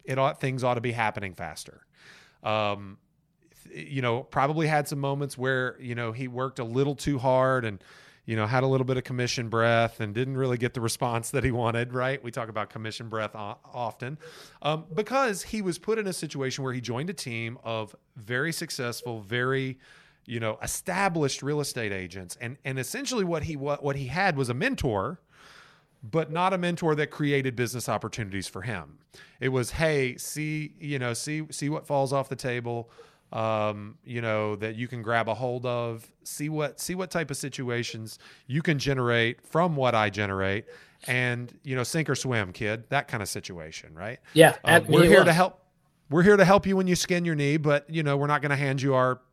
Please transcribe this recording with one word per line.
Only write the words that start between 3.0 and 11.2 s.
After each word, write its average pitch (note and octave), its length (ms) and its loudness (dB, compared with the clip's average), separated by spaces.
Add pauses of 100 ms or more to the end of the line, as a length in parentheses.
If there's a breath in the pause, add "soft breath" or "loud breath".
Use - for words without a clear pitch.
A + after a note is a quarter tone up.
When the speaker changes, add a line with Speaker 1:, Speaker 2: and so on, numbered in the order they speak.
Speaker 1:
th-, D#3 220 -14
you C#3 140 -6
know, B2 220 0
probably D3 440 2
had D3 220 2
some D3 100 -4
moments C#3 380 -4
where, B2+ 420 -2
you B2 160 -8
know, A#2 160 -4
he B2 160 -6
worked B2+ 320 -6
a B2+ 60 -4
little C3+ 300 0
too C#3 240 -2
hard C3 480 4
and, G2+ 180 -6 (400 soft breath)
you A2+ 100 -4
know, A2 120 2
had B2+ 180 2
a - 20 4
little C3 200 2
bit B2+ 100 0
of B2+ 80 -4
commission B2 460 -2
breath A#2 500 4
and G#2 140 -4
didn't B2+ 240 -2
really B2+ 180 0
get A#2+ 160 -2
the B2+ 80 -6
response A#2 520 -2